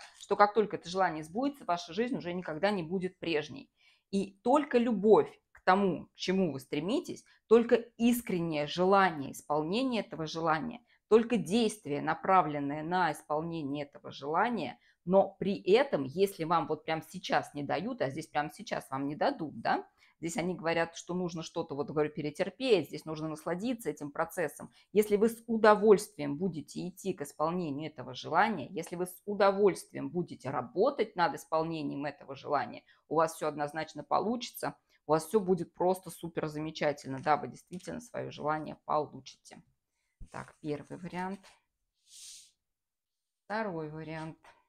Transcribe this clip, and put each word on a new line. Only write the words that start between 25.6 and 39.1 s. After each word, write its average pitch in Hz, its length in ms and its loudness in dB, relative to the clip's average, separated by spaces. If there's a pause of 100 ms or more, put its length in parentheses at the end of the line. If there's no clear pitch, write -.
будете 165 500 -6
идти 185 260 -8
к 180 80 -10
исполнению 156 720 -4
этого 123 240 -14
желания, 165 560 0
если 175 240 -8
вы 175 100 -4
с - 200 -14
удовольствием 196 840 2
будете 147 400 -6
работать 185 640 0
над 170 200 2
исполнением 156 720 -4
этого 139 300 -10
желания, 127 480 -2 (260)
у 143 60 -4
вас 160 200 2
всё 160 120 -4
однозначно 151 560 -6
получится, 214 720 -2 (300)
у 147 60 -2
вас 156 160 2
всё 220 120 2
будет 175 360 0
просто 185 340 0
супер 165 380 -8
замечательно. 151 720 -4
Да, 151 160 4
вы 143 120 -4
действительно 165 520 -12
своё - 320 -8
желание 151 540 -6
получите. - 760 -6 (720)